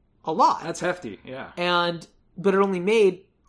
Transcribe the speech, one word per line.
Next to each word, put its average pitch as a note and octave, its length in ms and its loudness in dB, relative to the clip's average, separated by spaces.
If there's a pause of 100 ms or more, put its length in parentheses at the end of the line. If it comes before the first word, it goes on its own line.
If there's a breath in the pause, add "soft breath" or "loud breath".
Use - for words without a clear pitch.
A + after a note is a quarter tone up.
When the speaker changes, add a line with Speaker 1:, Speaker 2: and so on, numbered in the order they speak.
(260)
Speaker 1:
a D#3+ 80 -4
lot. A#3+ 300 2
Speaker 2:
That's E3 160 -8
hefty, E3 440 -6
yeah. C3 340 -14
Speaker 1:
And, F3 500 0 (300)
but F#3+ 180 2
it - 20 2
only G3 220 2
made G3+ 420 2 (280)